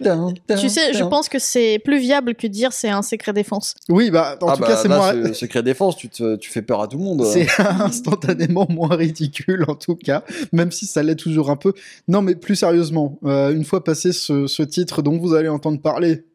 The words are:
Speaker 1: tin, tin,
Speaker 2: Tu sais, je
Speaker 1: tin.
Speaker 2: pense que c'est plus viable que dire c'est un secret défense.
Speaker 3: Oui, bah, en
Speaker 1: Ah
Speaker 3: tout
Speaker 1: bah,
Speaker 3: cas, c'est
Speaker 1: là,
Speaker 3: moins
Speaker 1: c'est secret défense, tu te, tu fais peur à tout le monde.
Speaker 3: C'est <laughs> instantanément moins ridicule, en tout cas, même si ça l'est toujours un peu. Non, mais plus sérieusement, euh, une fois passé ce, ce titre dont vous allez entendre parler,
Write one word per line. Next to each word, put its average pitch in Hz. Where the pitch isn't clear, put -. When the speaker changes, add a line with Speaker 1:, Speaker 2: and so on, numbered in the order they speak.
Speaker 1:
tin, 180
tin, 208
Speaker 2:
Tu 226
sais, 285
je 208
Speaker 1:
tin. 180
Speaker 2:
pense 294
que 277
c'est 226
plus 285
viable 247
que 226
dire 226
c'est 220
un 202
secret 214
défense. 208
Speaker 3:
Oui, 202
bah, 151
en 175
Speaker 1:
Ah 139
Speaker 3:
tout 131
Speaker 1:
bah, 117
Speaker 3:
cas, 113
c'est 208
Speaker 1:
là, 147
Speaker 3:
moins 185
Speaker 1:
c'est 110
secret 120
défense, 131
tu 117
te, 113
tu -
fais 113
peur 107
à 107
tout 131
le 185
monde. 165
Speaker 3:
C'est 165
<laughs> -
instantanément 185
moins 165
ridicule, 160
en 156
tout -
cas, 143
même 170
si -
ça 151
l'est 156
toujours 156
un 143
peu. 190
Non, 196
mais 185
plus 180
sérieusement, 165
euh, 139
une 160
fois 185
passé 170
ce, 139
ce 147
titre 170
dont 147
vous 165
allez 160
entendre 151
parler, 156